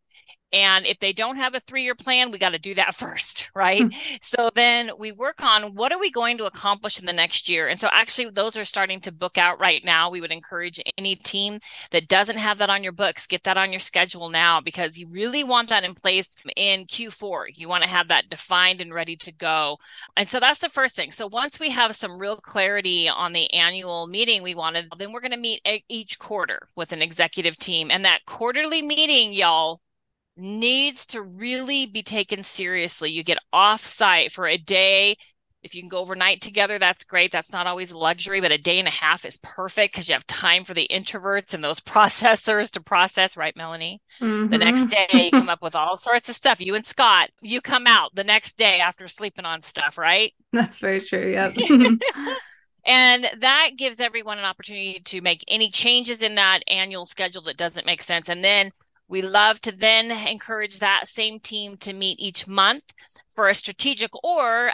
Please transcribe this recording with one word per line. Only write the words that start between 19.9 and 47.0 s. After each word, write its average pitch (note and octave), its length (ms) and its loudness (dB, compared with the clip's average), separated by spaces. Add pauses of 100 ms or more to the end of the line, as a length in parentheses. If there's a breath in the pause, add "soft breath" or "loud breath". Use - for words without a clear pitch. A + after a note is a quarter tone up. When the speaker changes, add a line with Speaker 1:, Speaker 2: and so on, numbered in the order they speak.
Speaker 1:
And G3+ 140 0
so B3+ 100 -4
that's C4+ 220 2
the E4+ 80 -4
first C4 260 -2
thing. D3+ 160 -8
So G#3+ 160 -8
once A#3+ 320 -6
we D#4 120 -2
have A#3 240 0
some F3+ 220 -8
real G3+ 200 -6
clarity F#3+ 720 0
on E3+ 240 -2
the E3 200 0
annual E3+ 540 0
meeting G#3 340 0
we F3+ 140 -8
wanted, E3 320 -4 (100)
then G3+ 140 -12
we're A#3+ 100 -12
gonna B3 160 -6
meet A#3 300 -4
e-, G#3 220 -2
each A3 280 -10
quarter - 600 -8
with E3+ 160 -8
an D#3+ 80 -6
executive E3 560 0
team. E3 340 -2
And F#3+ 140 2
that F#3 200 2
quarterly D4+ 560 -2
meeting, D4 520 2
y'all, E3 480 2 (560)
needs B3 680 -2
to A3+ 160 -8
really B3+ 640 -4
be G#3 180 -8
taken G3+ 400 -4
seriously. F3+ 640 -2
You D#3+ 140 -6
get E3+ 140 2 (160)
off G#3 260 4
site F#3 540 2
for F3+ 140 -4
a D#3+ 100 2
day. F#3+ 580 4 (480 soft breath)
If - 100 -20
you F3 80 -14
can F3+ 60 -18
go F3+ 120 -8
overnight F#3 420 -2
together, G3+ 360 -2
that's F#3 280 0
great. F3+ 260 0
That's E3 220 -4
not F3+ 140 -4
always F3+ 260 -6
a E3+ 40 -18
luxury, F3 440 -2
but F3 100 2
a D3+ 60 4
day E3 200 0
and F#3 100 0
a D3+ 40 0
half D#3+ 320 -2
is E3 180 -10
perfect G3 540 -2
'cause E3+ 140 -6
you D#3 40 0
have C3 140 -4
time F3+ 380 0
for F#3 80 -14
the E3+ 180 -2
introverts G3 640 -6
and D#3+ 100 -8
those D3+ 160 -2
<laughs> G#3+ 800 4
processors A3+ 120 -2
to F3+ 100 -8
process, F#3+ 560 0
right, D#3+ 180 -6
Melanie? E3 460 -12 (180 loud breath)
The A#3+ 80 -4 (300)
next A#3+ 320 2
Speaker 2:
Mm-hmm. G3 260 2
Speaker 1:
day, F3 120 6
you E3+ 40 -4
come C4 180 4
Speaker 2:
<laughs> - 0 -
Speaker 1:
up E3+ 120 -4
with E3 120 -8
all E3+ 220 0
sorts A#3 320 0
of A#3+ 80 -6
stuff. B3+ 240 2
You F#3+ 160 -4
and A3 100 -6
Scott, G#3 440 6 (120)